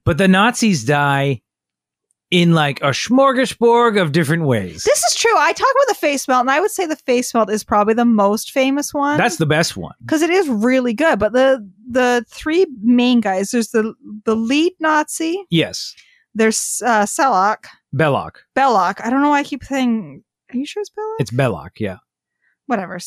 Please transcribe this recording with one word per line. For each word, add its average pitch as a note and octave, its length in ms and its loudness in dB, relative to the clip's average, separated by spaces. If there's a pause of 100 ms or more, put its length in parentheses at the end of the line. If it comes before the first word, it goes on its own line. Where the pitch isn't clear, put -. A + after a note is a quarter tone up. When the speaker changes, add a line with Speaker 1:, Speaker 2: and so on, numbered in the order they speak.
Speaker 1:
but A#3+ 120 0
the F#3+ 120 4
Nazis G3 560 2
die C#3 560 0 (920)
in, F3 220 4
like, D3 280 0
a C#3+ 60 0
smorgasbord A#3+ 1120 2
of D#3 100 0
different D#3+ 340 0
ways. F#2+ 400 -2
Speaker 2:
This D5 180 0
is E5+ 120 0
true. A4 220 2
I D#4 160 2
talk A4+ 220 0
about C5+ 140 4
the - 100 2
face C#4+ 280 -2
melt, B3+ 140 2
and B3+ 80 -2
I C#4+ 120 2
would G#4 100 -2
say F4+ 160 -4
the D#4 80 -4
face B3 360 -2
melt G#3+ 200 0
is G#3+ 120 -4
probably G#3 300 2
the A#3 120 2
most G#3 460 2
famous C4+ 400 0
one. D4 260 -2
Speaker 1:
That's F4 200 0
the D#3+ 80 0
best D#3 320 0
one. E2+ 160 -12 (140)
Speaker 2:
'Cause D#4 160 0
it E4 80 2
is F#4 180 2
really B3 460 0
good. C#4+ 240 0
But G#3 140 0
the, B3+ 360 2 (180)
the B3 400 0
three E4+ 380 -2 (160)
main A#3+ 400 4
guys, G3 300 -2
there's A#3 180 -2
the, A3 240 -2 (320)
the A3 100 0
lead C#4 440 0
Nazi. D#4+ 720 -2
Speaker 1:
Yes. - 420 -2 (400)
Speaker 2:
There's, - 500 -2
uh, A3 220 2
Selak. G#3+ 600 0 (280)
Speaker 1:
Belloq. C3 420 -2 (200)
Speaker 2:
Belloq. G#3 480 2
I A3+ 60 -4
don't C4+ 120 0
know D4 80 2
why C#4+ 100 2
I C#4+ 40 -2
keep C#4+ 200 -12
saying, A3+ 600 -4 (300)
are A#3+ 40 -6
you C#4 80 -4
sure G#4 160 -8
it's G4+ 100 -10
Belloq? G#4+ 280 -8
Speaker 1:
It's - 120 -6
Belloq, A2+ 380 -4 (100)
yeah. F#2+ 180 -8 (680)
Speaker 2:
Whatever. F#3+ 400 -6